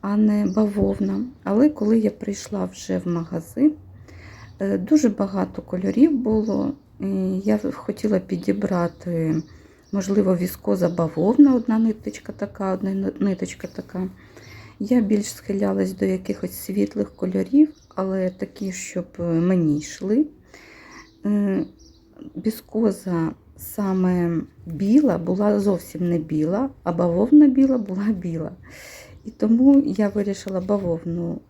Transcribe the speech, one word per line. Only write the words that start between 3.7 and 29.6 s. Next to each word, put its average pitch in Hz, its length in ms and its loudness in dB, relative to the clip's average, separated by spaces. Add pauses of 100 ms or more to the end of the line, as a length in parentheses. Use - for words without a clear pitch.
е, 196 180 -2
дуже 247 320 2
багато 190 520 -4
кольорів 202 560 2
було. 220 560 0 (260)
І 190 400 -2
я 208 180 2
хотіла 202 600 -4
підібрати, 175 1200 -2 (500)
можливо, 196 440 0
віскоза 180 540 -2
бавовна, 180 680 4
одна 226 240 0
ниточка - 540 -4
така, 196 400 -6
одна 190 200 -4
ни-, 196 260 -2
ниточка 185 480 -4
така. 185 420 -8 (720)
Я 233 220 2
більш 208 240 2
схилялась 196 680 -2
до 190 120 -2
якихось 185 480 -4
світлих 202 640 -4
кольорів, 190 540 2 (260)
але 190 340 -2
такі, 190 420 -8
щоб, 180 340 -8 (140)
е, 170 40 -4
мені 170 540 2
йшли. 208 480 -2 (1000)
Е, 202 400 0 (800)
віскоза 185 840 -2 (260)
саме 180 840 -2 (240)
біла 196 520 2
була 196 420 0
зовсім 185 500 -2
не 170 80 0
біла, 165 520 -2 (140)
а 180 80 -2
бавовна 180 560 6
біла 262 300 4
була 202 280 -4
біла. 175 460 -4 (760)
І - 60 -14
тому 254 540 6